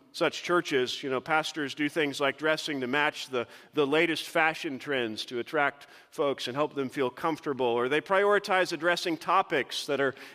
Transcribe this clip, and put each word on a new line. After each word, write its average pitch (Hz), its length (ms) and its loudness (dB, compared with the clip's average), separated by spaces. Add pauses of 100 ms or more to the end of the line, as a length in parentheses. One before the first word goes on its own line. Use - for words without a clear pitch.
(120)
such - 300 0
churches, 151 600 0
you 139 80 -4
know, 127 100 0
pastors 156 540 -2
do 147 160 -2
things 143 280 -2
like 139 200 0
dressing 151 420 -2
to 127 60 -2
match 147 420 0
the, 123 180 -2 (280)
the 143 120 2
latest 156 440 0
fashion 156 480 0
trends 120 480 -4
to 123 140 -6
attract 143 480 0 (220)
folks 143 380 -2
and 123 80 -6
help 147 180 -2
them 135 140 -2
feel 131 220 0
comfortable, 143 560 -2
or 127 240 2
they 151 100 2
prioritize 196 720 2
addressing 170 460 0
topics 175 680 0
that 139 160 0
are 135 140 2 (200)